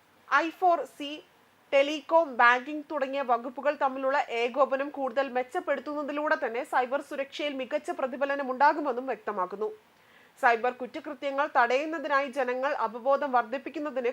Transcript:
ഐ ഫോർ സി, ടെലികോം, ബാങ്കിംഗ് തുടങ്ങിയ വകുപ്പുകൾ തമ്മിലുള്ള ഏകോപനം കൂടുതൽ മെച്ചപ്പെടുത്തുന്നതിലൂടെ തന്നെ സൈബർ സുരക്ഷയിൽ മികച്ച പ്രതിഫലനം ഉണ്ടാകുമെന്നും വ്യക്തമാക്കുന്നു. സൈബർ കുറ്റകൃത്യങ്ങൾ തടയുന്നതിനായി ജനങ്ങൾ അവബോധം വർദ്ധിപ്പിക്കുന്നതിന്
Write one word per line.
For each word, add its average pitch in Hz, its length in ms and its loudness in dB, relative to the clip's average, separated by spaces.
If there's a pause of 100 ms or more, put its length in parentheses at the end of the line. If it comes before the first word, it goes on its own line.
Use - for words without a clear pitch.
(280)
ഐ 311 220 2
ഫോർ 339 340 2 (120)
സി, 285 120 -10 (640)
ടെലികോം, 294 640 4
ബാങ്കിംഗ് 254 540 4
തുടങ്ങിയ 277 400 -2
വകുപ്പുകൾ 254 420 0 (100)
തമ്മിലുള്ള 269 360 0 (120)
ഏകോപനം 262 600 0
കൂടുതൽ 269 380 -2
മെച്ചപ്പെടുത്തുന്നതിലൂടെ 294 1160 -2
തന്നെ 233 200 -4
സൈബർ 254 360 0
സുരക്ഷയിൽ 294 520 -6
മികച്ച 269 380 -6
പ്രതിഫലനം 277 640 -2
ഉണ്ടാകുമെന്നും 269 540 2
വ്യക്തമാക്കുന്നു. 208 640 -4 (760)
സൈബർ 240 300 4
കുറ്റകൃത്യങ്ങൾ 277 840 -4
തടയുന്നതിനായി 277 680 0 (100)
ജനങ്ങൾ 254 340 0 (140)
അവബോധം 254 460 0
വർദ്ധിപ്പിക്കുന്നതിന് 254 800 -2